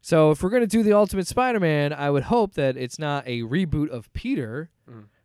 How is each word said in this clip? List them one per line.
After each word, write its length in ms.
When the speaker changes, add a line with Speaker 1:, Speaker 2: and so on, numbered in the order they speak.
Speaker 1:
So 300
if 120
we're 60
gonna 180
do 160
the 100
Ultimate 340
Spider-Man, 680
I 160
would 140
hope 320
that 220
it's 220
not 280
a 140
reboot 480
of 240
Peter, 560
Speaker 2:
Mm. 160